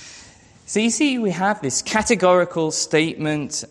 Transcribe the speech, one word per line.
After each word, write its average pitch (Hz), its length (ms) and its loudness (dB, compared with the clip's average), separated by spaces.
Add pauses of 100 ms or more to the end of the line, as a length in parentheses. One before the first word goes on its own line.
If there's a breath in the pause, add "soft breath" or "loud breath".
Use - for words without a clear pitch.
(640 loud breath)
So - 140 -2
you 226 100 2
see, 262 280 0
we 214 140 0
have 196 300 -2
this - 200 -4
categorical 180 880 2
statement, 151 1000 -2